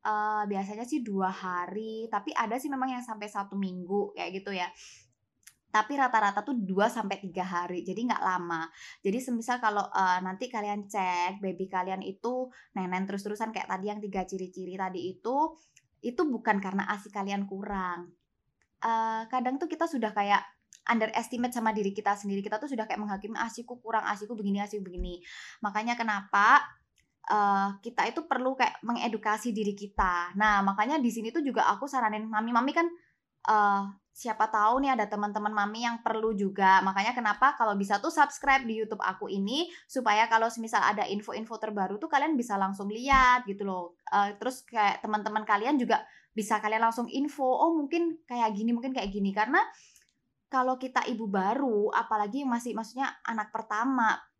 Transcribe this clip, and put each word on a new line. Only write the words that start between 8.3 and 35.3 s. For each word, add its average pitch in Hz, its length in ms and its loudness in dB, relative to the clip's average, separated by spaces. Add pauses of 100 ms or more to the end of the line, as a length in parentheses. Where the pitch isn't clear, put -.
Jadi 214 240 -2
semisal 247 400 -2
kalau, 208 320 2
eh, 185 320 4
nanti 196 240 -6
kalian 208 400 -4
cek 185 480 -2
baby 190 320 -4
kalian 185 320 -2
itu 247 480 -4 (240)
nenen 185 320 -2
terus-terusan 208 480 -6
kayak - 160 -6
tadi 196 240 -4
yang 208 80 -10
tiga 190 240 -4
ciri-ciri 185 480 -10
tadi 185 400 -6
itu, 285 400 -2 (480)
itu 247 240 -2
bukan 220 320 0
karena 196 320 -4
asi 202 160 -6
kalian 202 400 -4
kurang. 190 640 -6 (720)
Eh, 226 480 0
kadang 254 320 0
tuh 330 80 -4
kita 320 160 -2
sudah 240 240 -2
kayak 202 320 2 (400)
underestimate 233 720 0
sama 226 160 2
diri 202 240 0
kita 202 240 0
sendiri. 196 240 -4
Kita 208 160 -4
tuh 294 80 -6
sudah 220 240 -4
kayak 190 80 -4
menghakimi, 208 400 -6
"Asiku 233 400 -6
kurang, 220 240 -2
asiku 208 320 -4
begini, 202 320 -2
asiku 208 160 -6
begini." 180 400 -8 (400)
Makanya 214 320 -2
kenapa, 214 640 6 (640)
eh, 202 460 2 (180)
kita 233 240 0
itu 320 160 -6
perlu 254 320 0
kayak - 240 0
mengedukasi 220 720 -2
diri 202 240 -2
kita. 185 560 0
Nah, 208 320 6
makanya 214 320 2
di 247 80 2
sini 226 240 -2
tuh 320 80 -2
juga 277 320 2
aku 208 160 0
saranin 220 400 0
mami-mami 233 480 0
kan, 339 160 2 (560)
eh, 202 360 4 (280)
siapa 220 400 -2
tahu 226 320 4
nih 262 160 4
ada 208 80 2
teman-teman 208 480 -2